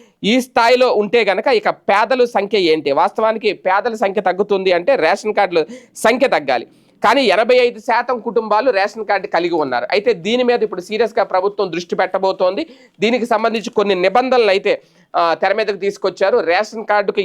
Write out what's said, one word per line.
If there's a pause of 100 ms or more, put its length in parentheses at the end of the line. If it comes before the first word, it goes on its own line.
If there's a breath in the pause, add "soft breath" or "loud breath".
(240 loud breath)
ఈ
స్థాయిలో
ఉంటే
గనక
ఇక
పేదల
సంఖ్య
ఏంటి?
వాస్తవానికి
పేదల
సంఖ్య
తగ్గుతుంది
అంటే
రేషన్
కార్డుల (300 loud breath)
సంఖ్య
తగ్గాలి, (360 soft breath)
కానీ
ఎనభై
ఐదు
శాతం
కుటుంబాలు
రేషన్
కార్డు
కలిగి
ఉన్నారు.
అయితే
దీని
మీద
ఇప్పుడు
సీరియస్గా
ప్రభుత్వం
దృష్టి
పెట్టబోతోంది. (320 loud breath)
దీనికి
సంబంధించి
కొన్ని
నిబంధనలు
అయితే, (340 soft breath)
ఆ,
తెర
మీదకు
తీసుకొచ్చారు.
రేషన్
కార్డుకి